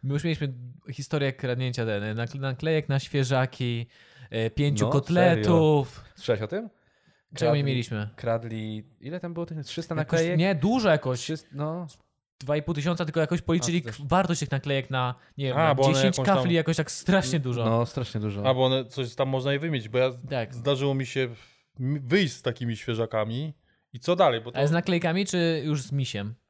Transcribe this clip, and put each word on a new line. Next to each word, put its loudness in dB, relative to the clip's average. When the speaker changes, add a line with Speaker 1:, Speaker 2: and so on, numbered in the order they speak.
Speaker 1:
My -4
już -2
mieliśmy -2
historię -2
kradnięcia -2
ten, -2
nakle-, -6
naklejek -2
na 2
świeżaki, -2
e, -2
pięciu 2
Speaker 2:
No, 0
Speaker 1:
kotletów. 4
Speaker 2:
serio? -20
Słyszałeś 0
o -4
tym? -6
Speaker 1:
Czego 2
nie 2
Speaker 2:
Kradli, 0
Speaker 1:
mieliśmy? -2
Speaker 2:
kradli, -4
ile -10
tam -10
było -6
tych, -10
trzysta -8
Speaker 1:
Jakoś, -2
Speaker 2:
naklejek? 2
Speaker 1:
nie, 4
dużo 2
jakoś. 2
Speaker 2:
Trzyst-, -8
no. -6
Speaker 1:
Dwa -2
i -2
pół -2
tysiąca, 0
tylko -2
jakoś 0
policzyli 2
Speaker 2:
A, 0
to -8
też. -10
Speaker 1:
k-, -12
wartość 2
tych -4
naklejek -2
na, -2
nie -4
wiem, 0
Speaker 3:
A, 4
Speaker 1:
na 6
Speaker 3:
bo 4
one 6
Speaker 1:
dziesięć 4
Speaker 3:
jakąś 0
tam 6
Speaker 1:
kafli, 2
jakoś 2
tak -2
strasznie 2
dużo. -2
Speaker 2:
No, 4
strasznie -4
dużo. 0
Speaker 3:
A, 4
bo 4
one, 2
coś -6
tam 0
można 0
je 0
wymienić, -4
bo 0
ja, 4
Speaker 1:
Tak. -4
Speaker 3:
zdarzyło 0
mi -2
się -2
m-, -2
wyjść 2
z -12
takimi -4
świeżakami -4
i -14
co 0
dalej, 4
bo -12
to -8
Speaker 1:
Ale 2
z 2
naklejkami 0
czy 0
już -2
z -8
misiem? -4